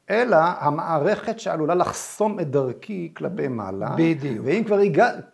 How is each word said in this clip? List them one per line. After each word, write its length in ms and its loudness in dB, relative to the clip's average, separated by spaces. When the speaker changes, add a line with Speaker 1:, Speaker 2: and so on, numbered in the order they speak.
Speaker 1:
אלא 260 4
המערכת 1040 2
שעלולה 340 0
לחסום 680 -2
את 100 -4
דרכי 640 -2
כלפי 320 -4
מעלה. 500 -4
Speaker 2:
בדיוק. 480 0
Speaker 1:
ואם 200 2
כבר 120 2
הגע-, 420 4